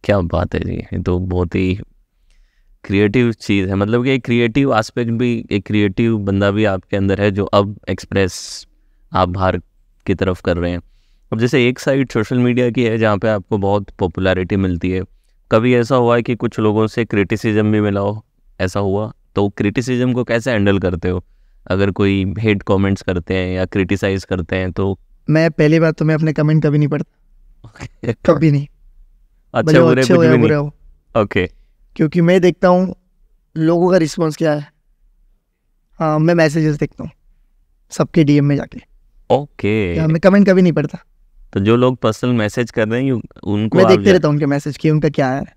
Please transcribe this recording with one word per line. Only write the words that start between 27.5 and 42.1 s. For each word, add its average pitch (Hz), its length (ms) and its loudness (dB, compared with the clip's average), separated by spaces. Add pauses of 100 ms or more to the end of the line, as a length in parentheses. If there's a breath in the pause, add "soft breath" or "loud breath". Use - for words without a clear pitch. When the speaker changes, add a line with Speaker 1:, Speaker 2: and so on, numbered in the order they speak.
Speaker 1:
<laughs> - 120 -8
Speaker 2:
कभी 156 260 4
नहीं। 143 160 0 (840)
Speaker 1:
अच्छे 127 180 0
Speaker 2:
भले 156 80 6
वो 127 80 6
Speaker 1:
बुरे 127 140 4
Speaker 2:
अच्छे 131 120 2
Speaker 1:
कुछ - 40 6
Speaker 2:
हो - 60 4
या 123 80 4
Speaker 1:
भी 127 60 4
Speaker 2:
बुरे 117 180 2
Speaker 1:
नहीं? 147 140 -4 (460)
Speaker 2:
हो। 117 60 2
Speaker 1:
ओके। 98 260 -2 (480)
Speaker 2:
क्योंकि 160 260 0
मैं 175 200 4
देखता 180 260 2
हूँ 180 280 2 (600)
लोगों 170 340 2
का 185 60 4
रिस्पॉन्स 160 380 -2
क्या 160 180 0
है। 147 180 -8 (1300)
हाँ, 156 200 0
मैं 165 140 4
मैसेजेस 156 440 2
देखता - 260 -6
हूँ 160 80 -14 (800)
सबके 170 340 0
डीएम 143 220 4
में 143 100 2
जाके। - 240 -8 (520)
Speaker 1:
ओके। 107 640 -2
Speaker 2:
या 160 120 0
मैं 160 120 0
कमेंट 196 300 6
कभी 185 120 4
नहीं 175 120 4
पढ़ता। 147 240 -4 (560)
Speaker 1:
तो - 60 -2
जो 107 160 4
लोग 123 220 2
पर्सनल 123 340 -2